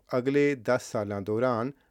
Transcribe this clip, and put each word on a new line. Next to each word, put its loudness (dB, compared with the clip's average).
ਅਗਲੇ 2
ਦਸ -2
ਸਾਲਾਂ -2
ਦੌਰਾਨ 0